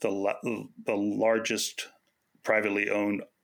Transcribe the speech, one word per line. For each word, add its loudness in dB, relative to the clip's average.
the 0
la-, -2
the -4
largest 0
privately 2
owned 0